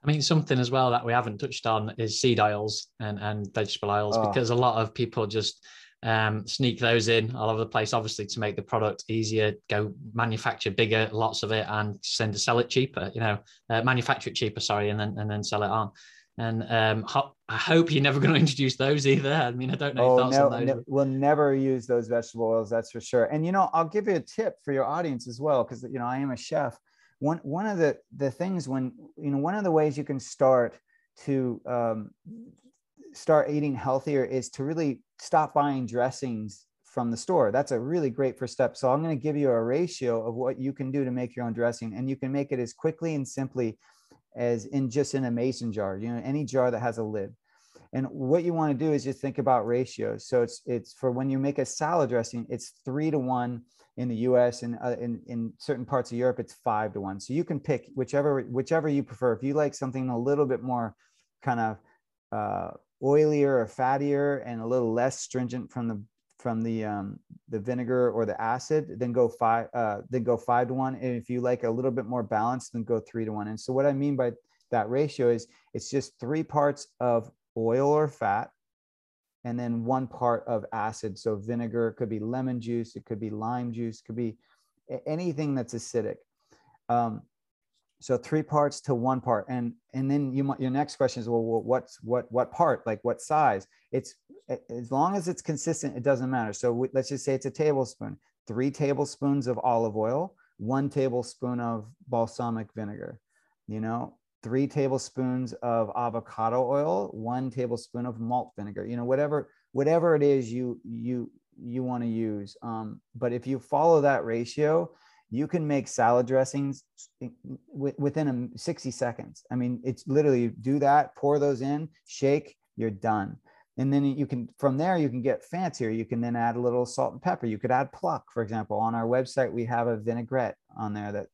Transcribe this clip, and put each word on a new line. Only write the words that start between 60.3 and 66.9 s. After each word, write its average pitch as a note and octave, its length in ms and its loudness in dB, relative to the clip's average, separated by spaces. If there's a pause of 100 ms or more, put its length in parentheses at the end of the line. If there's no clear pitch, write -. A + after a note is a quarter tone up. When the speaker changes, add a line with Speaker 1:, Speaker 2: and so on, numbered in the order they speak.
Speaker 2:
bit B2 160 -2
more A#2+ 340 -4 (460)
kind A#2+ 180 0
of, A2 160 -2 (560)
uh, G2 380 -4 (320)
oilier D3 460 4
or B2 180 4
fattier C#3 800 0
and A#2 160 -8
a A2+ 40 -6
little A#2+ 280 2
less B2 240 2
stringent B2 540 -6
from A#2 160 -4
the, G#2+ 120 -4 (380)
from A2+ 240 -2
the, A2+ 220 -2
um, G2+ 340 -6 (300)